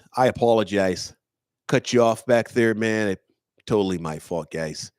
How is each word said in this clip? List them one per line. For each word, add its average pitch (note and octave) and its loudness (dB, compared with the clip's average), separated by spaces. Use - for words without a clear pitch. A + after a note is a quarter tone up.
I B2+ 2
apologize. G2+ 0
Cut - -2
you A#2+ 4
off A2+ 2
back A#2 2
there, A2+ 2
man. A2 -2
It, F#2+ -4
totally G2 0
my D#2+ -8
fault, D#2+ -8
guys. D#2+ -8